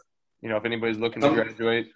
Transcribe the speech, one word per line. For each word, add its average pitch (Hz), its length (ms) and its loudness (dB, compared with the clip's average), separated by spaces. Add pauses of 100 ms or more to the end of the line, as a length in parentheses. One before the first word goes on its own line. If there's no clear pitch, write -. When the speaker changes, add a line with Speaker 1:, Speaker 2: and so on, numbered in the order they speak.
(420)
Speaker 1:
You 117 80 -6
know, 107 80 0
if 107 80 -4
anybody's 113 320 -2
looking 113 240 -4
to 143 60 8
Speaker 2:
Um, 151 60 2
Speaker 1:
graduate 113 600 0